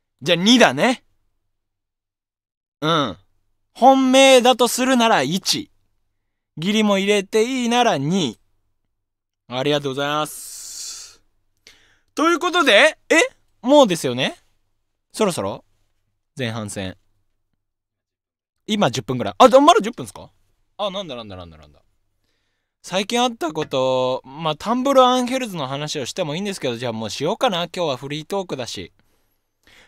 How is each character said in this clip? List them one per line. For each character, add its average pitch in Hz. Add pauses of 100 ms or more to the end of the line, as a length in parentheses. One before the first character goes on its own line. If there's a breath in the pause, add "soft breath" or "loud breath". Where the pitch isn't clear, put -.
(220)
じ 151
ゃ -
あ、 -
二 214
だ 185
ね。 202 (1800)
う 151
ん。 139 (560)
本 262
命 269
だ 247
と 240
す 240
る 262
な 226
ら 190
一。 143 (840)
義 175
理 214
も 202
入 190
れ 202
て 214
い 247
い -
な 240
ら 196
二。 147 (1160)
あ 131
り 147
が 147
と 139
う -
ご 131
ざ 139
い -
ま 151
す。 - (920 soft breath)
と 311
い 349
う -
こ 349
と 339
で、 262 (140)
え？ 285 (440)
も 277
う 254
で 180
す -
よ 123
ね？ 170 (760)
そ 220
ろ 180
そ 113
ろ？ 101 (760)
前 120
半 110
戦。 95 (1700)
今 202
十 123
分 127
ぐ 120
ら 101
い。 -
あ、 254
で 226
も 285
ま 339
だ 440
十 208
分 -
っ -
す -
か？ - (480)
あ、 202
な 190
ん -
だ 131
な 117
ん 107
だ 98
な 90
ん 85
だ 76
な 76
ん 73
だ。 71 (1000)
最 196
近 240
あ 247
っ 240
た 175
こ 156
と、 131
ま 156
あ、 151
タ 202
ン 254
ブ 277
ル 262
ア 254
ン 247
ヘ 254
ル 254
ズ 190
の 147
話 143
を 120
し -
て 190
も 147
い 165
い -
ん 202
で 196
す -
け 151
ど、 120
じ 120
ゃ -
あ 117
も 113
う 101
し -
よ 170
う -
か 254
な。 175
今 175
日 160
は 131
フ 139
リ 151
ー -
ト 196
ー 180
ク 160
だ 123
し。 87 (960 soft breath)